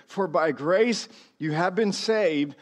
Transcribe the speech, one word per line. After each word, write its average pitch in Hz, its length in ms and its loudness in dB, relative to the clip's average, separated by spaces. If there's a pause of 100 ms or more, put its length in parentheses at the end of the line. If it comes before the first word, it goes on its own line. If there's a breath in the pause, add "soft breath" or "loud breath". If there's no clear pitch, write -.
For 196 200 -4
by 160 260 0
grace 185 560 0 (280 loud breath)
you 156 140 -4
have 175 240 0
been 214 160 0
saved 170 720 0